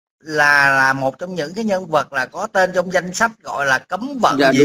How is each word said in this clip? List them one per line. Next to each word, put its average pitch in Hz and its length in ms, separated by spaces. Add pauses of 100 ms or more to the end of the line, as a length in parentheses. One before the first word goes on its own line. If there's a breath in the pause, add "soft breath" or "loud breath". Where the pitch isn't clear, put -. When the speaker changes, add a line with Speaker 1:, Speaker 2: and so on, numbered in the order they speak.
(200)
Speaker 1:
là, 147 500
là 135 240
một 135 260
trong 185 160
những 160 180
cái 226 120
nhân 185 220
vật 151 260
là 131 120
có 175 220
tên 185 260
trong 180 180
danh 180 220
sách 220 180 (120)
gọi 131 220
là 131 140
cấm 247 420
vận 135 180
Speaker 2:
Dạ, 135 140
Speaker 1:
gì 131 120